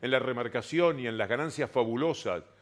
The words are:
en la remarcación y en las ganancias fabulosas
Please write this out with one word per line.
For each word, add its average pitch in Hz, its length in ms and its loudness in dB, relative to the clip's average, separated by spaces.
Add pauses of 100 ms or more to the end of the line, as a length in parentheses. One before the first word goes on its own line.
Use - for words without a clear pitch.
en 127 100 0
la 131 80 6
remarcación 127 800 0
y 123 80 -4
en 113 100 -4
las 107 100 0
ganancias 139 420 -2
fabulosas 117 720 0 (180)